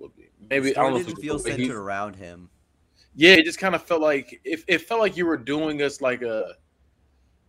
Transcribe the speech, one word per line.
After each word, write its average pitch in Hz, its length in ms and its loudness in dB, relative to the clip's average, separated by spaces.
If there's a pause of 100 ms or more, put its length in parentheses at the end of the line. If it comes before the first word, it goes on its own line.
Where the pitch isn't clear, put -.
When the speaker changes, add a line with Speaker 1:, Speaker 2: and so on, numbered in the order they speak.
Speaker 1:
would - 140 -20
be. - 140 -20 (200)
Maybe, 135 240 0
Speaker 2:
The 117 60 -2
Speaker 1:
I - 40 2
don't 135 100 2
know - 40 -2
Speaker 2:
story 180 40 -2
Speaker 1:
if 175 40 -8
Speaker 2:
didn't 165 60 -10
Speaker 1:
it's - 100 -12
Speaker 2:
feel 151 160 -6
Speaker 1:
the 143 60 -8
way 117 120 -4
he 127 80 -2
Speaker 2:
centered 127 140 -6
around 98 380 -8
him. 90 340 -18 (680)
Speaker 1:
Yeah, 165 180 8
it 165 120 8
just 170 140 -8
kinda 185 200 0
felt 165 220 -2
like, 147 420 0
it, 156 240 -8
it 165 140 0
felt 226 200 -2
like 190 160 2
you 175 100 -2
were 160 100 0
doing 147 460 -2
us, 139 180 -4
like, 123 220 0
a, 110 320 -4 (920)